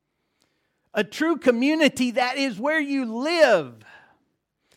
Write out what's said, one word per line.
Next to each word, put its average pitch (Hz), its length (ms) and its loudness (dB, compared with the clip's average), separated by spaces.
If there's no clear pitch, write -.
A 208 100 -2
true 302 360 -2
community 262 760 2
that 247 240 -2
is 269 240 -4
where 294 180 0
you 277 280 -4
live. 233 680 2